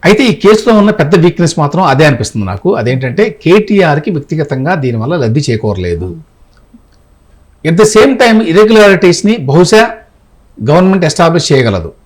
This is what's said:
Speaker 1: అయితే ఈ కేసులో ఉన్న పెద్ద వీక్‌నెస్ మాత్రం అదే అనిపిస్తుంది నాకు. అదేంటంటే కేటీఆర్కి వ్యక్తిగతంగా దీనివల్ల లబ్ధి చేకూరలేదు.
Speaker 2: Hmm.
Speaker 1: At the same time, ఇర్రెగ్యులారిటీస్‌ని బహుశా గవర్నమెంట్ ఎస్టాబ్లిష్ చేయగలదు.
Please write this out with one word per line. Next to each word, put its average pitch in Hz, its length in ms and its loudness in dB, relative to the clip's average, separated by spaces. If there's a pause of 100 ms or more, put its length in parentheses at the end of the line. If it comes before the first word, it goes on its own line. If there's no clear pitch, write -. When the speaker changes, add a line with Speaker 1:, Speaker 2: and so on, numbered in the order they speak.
Speaker 1:
అయితే 214 200 2
ఈ 214 80 2
కేసులో 214 440 2
ఉన్న 208 140 2
పెద్ద 170 240 0
వీక్‌నెస్ 170 440 0
మాత్రం 156 240 -2
అదే 147 220 2
అనిపిస్తుంది 113 400 -2
నాకు. 98 300 -4
అదేంటంటే 131 540 -4
కేటీఆర్కి 185 800 0
వ్యక్తిగతంగా 151 640 -4
దీనివల్ల 123 400 -4
లబ్ధి 135 340 -2
చేకూరలేదు. 92 560 -4
Speaker 2:
Hmm. - 1700 -14
Speaker 1:
At 170 100 0
the 214 60 4 (100)
same 262 200 2
time, 226 260 2
ఇర్రెగ్యులారిటీస్‌ని 202 920 2
బహుశా 175 540 2 (760)
గవర్నమెంట్ 185 360 2
ఎస్టాబ్లిష్ 165 480 0
చేయగలదు. 101 380 -2 (140)